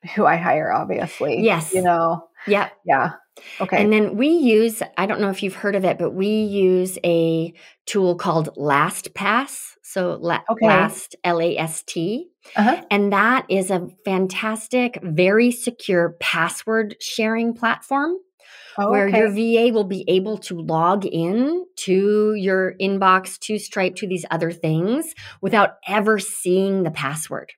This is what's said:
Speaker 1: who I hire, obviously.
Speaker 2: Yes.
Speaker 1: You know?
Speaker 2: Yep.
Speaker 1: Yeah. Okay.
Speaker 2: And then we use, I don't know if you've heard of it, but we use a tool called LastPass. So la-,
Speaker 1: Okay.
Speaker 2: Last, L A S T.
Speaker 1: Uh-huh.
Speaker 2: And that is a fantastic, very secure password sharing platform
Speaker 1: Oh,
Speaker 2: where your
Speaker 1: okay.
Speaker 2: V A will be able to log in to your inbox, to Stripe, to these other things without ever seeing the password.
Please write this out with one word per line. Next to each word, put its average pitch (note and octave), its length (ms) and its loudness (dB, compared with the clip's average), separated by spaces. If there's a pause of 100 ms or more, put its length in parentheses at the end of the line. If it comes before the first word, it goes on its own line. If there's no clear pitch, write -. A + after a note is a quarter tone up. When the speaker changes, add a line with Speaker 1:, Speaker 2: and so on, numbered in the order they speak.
(140)
Speaker 1:
who G#3 100 2
I D#3 120 4
hire, D#3 360 0
obviously. - 680 -4
Speaker 2:
Yes. F3 320 0
Speaker 1:
You F#3 100 2
know? E3+ 420 0 (220)
Speaker 2:
Yep. G3+ 260 0 (120)
Speaker 1:
Yeah. C3+ 280 0 (480)
Okay. F#3+ 220 0
Speaker 2:
And G#3 100 4
then G#3+ 240 2
we C4 120 2
use, A#3 540 2 (140)
I F#3 100 -2
don't G#3 140 -4
know G3+ 100 0
if F#3+ 120 -6
you've F#3+ 120 -4
heard G3+ 200 -4
of F#3+ 100 0
it, - 140 0
but E3+ 120 -2
we F#3+ 180 -2
use G3 760 0
a E3 500 0 (320)
tool F#3 300 2
called E3 400 0
LastPass. F#3+ 1120 -2 (120)
So F3+ 380 -4
la-, E3 300 -2
Speaker 1:
Okay. A3 160 0
Speaker 2:
Last, F#3 580 2
L E3+ 160 0
A E3+ 160 0
S D#3+ 300 -6
T. G3+ 420 -6 (280)
Speaker 1:
Uh-huh. G#3+ 340 2
Speaker 2:
And G3+ 220 2
that A3 360 2
is F#3+ 220 0
a F3+ 180 -2 (160)
fantastic, A3 1000 -2
very F#3+ 480 4
secure F3 680 0
password G#3 800 -2
sharing A3+ 540 -2
platform C4+ 640 -2 (640)
Speaker 1:
Oh, G3+ 120 0
Speaker 2:
where G3+ 180 4
your A3 200 4
Speaker 1:
okay. G3+ 60 -2
Speaker 2:
V A3+ 240 2
A A#3 120 4
will A3 140 2
be F#3+ 240 -6
able F#3+ 300 2
to F3+ 200 -10
log E3 460 0
in A#3 600 -2 (120)
to G#3 580 2
your F#3+ 460 0
inbox, F#3+ 600 2
to G#3+ 180 -6
Stripe, F#3 380 -4
to G#3+ 100 -8
these F3+ 240 -4
other E3 200 -2
things F3 640 -2 (280)
without G3 320 4 (120)
ever G#3 320 0
seeing F#3+ 640 0
the D#3+ 80 -2
password. D3+ 680 -8